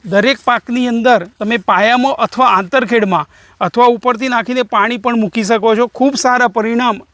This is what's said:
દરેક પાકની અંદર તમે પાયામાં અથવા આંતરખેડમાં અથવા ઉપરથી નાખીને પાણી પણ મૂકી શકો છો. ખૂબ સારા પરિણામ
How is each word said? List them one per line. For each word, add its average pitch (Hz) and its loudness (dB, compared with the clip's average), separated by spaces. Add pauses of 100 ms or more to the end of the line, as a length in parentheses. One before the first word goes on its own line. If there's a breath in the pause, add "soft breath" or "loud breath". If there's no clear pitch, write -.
દરેક 208 2
પાકની 247 -2
અંદર 233 2 (120)
તમે 226 -2
પાયામાં 233 2
અથવા 233 0
આંતરખેડમાં 196 0 (320 soft breath)
અથવા 233 2
ઉપરથી 240 0
નાખીને 247 -2
પાણી 226 0
પણ 233 -2
મૂકી 214 -2
શકો 220 0
છો. 240 0
ખૂબ 269 0
સારા 247 0
પરિણામ 233 -2 (120)